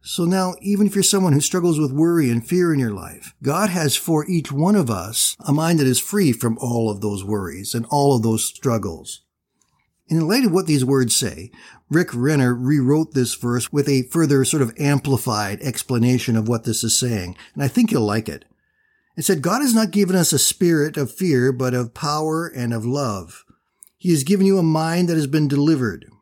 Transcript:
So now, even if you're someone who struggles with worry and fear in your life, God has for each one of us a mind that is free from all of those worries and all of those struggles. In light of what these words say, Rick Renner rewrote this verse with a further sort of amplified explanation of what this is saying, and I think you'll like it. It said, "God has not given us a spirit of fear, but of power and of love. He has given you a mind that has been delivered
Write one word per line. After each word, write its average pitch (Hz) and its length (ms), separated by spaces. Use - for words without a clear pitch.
So - 240
now, 185 360
even 202 240
if 202 100
you're 196 100
someone 185 260
who 139 80
struggles 170 400
with 139 140
worry 160 360
and 117 160
fear 175 280
in 143 80
your 117 100
life, - 500
God 175 280
has 165 260
for 151 340
each 165 220
one 160 240
of 156 140
us 101 480
a 143 60
mind 160 260
that 135 80
is 127 140
free 185 320
from 113 260
all 117 320
of 98 80
those 101 240
worries 98 500
and 113 120
all 143 280
of 117 100
those 110 200
struggles. 92 800
In 160 200
light 240 160
of 208 80
what 175 160
these 147 160
words 131 320
say, 95 340
Rick 170 240
Renner 127 400
rewrote 139 600
this 127 220
verse 120 360
with 143 160
a 135 240
further 143 320
sort 143 180
of 120 160
amplified 127 840
explanation 123 720
of 110 140
what 113 160
this 117 180
is 110 160
saying, 101 380
and 139 100
I 135 60
think 233 200
you'll 120 140
like 107 240
it. 71 160
It 156 80
said, 175 180
"God 196 200
has 262 120
not 220 180
given 190 240
us 175 180
a 139 60
spirit 156 580
of 135 160
fear, 135 400
but 127 200
of 123 200
power 156 540
and 123 260
of 110 120
love. 113 600
He 180 120
has 151 140
given 190 220
you 196 120
a 180 60
mind 165 440
that 165 100
has 147 100
been 151 200
delivered 139 600